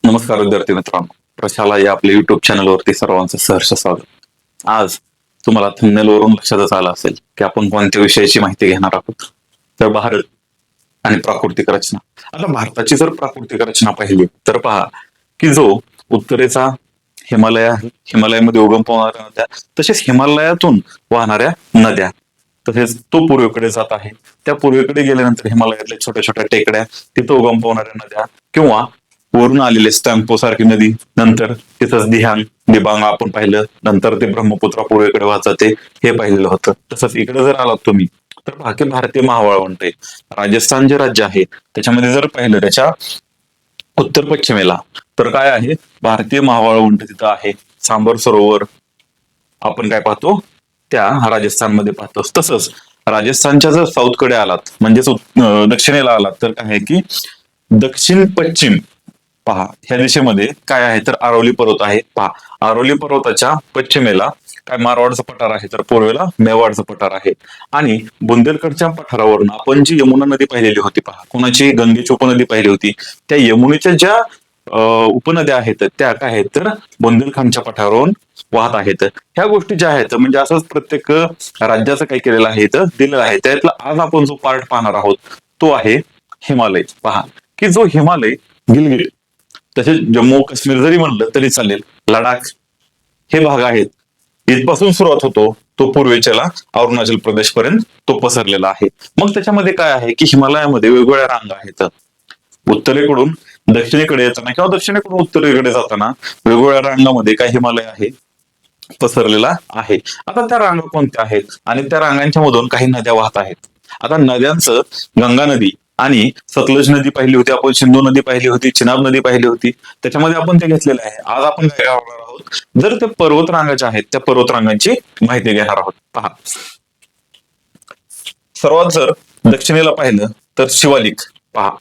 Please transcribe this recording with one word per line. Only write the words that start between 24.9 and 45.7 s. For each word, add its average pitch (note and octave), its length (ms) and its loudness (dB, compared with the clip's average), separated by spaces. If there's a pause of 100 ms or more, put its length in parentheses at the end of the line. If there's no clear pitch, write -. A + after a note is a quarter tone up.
गेल्यानंतर B2+ 440 0
हिमालयातल्या A2+ 540 -2
छोट्या A2 220 -6
छोट्या - 280 -4
टेकड्या, G#2+ 340 0
तिथं - 500 -4
उगम A#2 240 2
पावणाऱ्या A2 340 -4 (120)
नद्या G#2+ 200 -8 (300)
किंवा A#2+ 300 4 (500)
वरून B2 260 4
आलेले A2 300 2
स्टॅम्पो A2 460 0
सारखी A2+ 280 0
नदी, A2 280 4 (240)
नंतर A2+ 360 2
तिथंच A2+ 560 -2
दिहांग, A2 340 0 (300)
दिबांग G#2+ 300 2
आपण G#2+ 280 -2
पाहिलं, G#2 320 -2 (200)
नंतर G#2+ 380 0
ते A#2 60 0
ब्रह्मपुत्रा G#2+ 560 -4
पूर्वेकडे G#2 420 2
वाहत G#2 200 0
जाते, G#2 240 2 (360)
हे A#2+ 80 2
पाहिलेलं G2+ 360 0
होतं. F#2 240 -2 (200)
तसंच A#2 240 -4
इकडे A#2 280 -4
जर C3+ 100 2
आलात B2 220 -2 (100)
तुम्ही G2 200 2 (400)
तर - 60 -12
पहा C3 200 -10
की D3 120 -2
भारतीय C3 380 -2
महावाळवंट G2+ 600 0
आहे, F2 80 -4 (400)
राजस्थान A2+ 580 0
जे C#3+ 100 2
राज्य A2+ 260 0
आहे F#2+ 200 0
त्याच्यामध्ये A#2+ 680 -2
जर C#3+ 140 0
पाहिलं A#2+ 340 0
त्याच्या C3 320 0 (1040)
उत्तर C#3+ 260 -2
पश्चिमेला B2+ 520 0 (420)
तर A#2 100 0
काय C3+ 220 0
आहे, B2 240 -2 (280)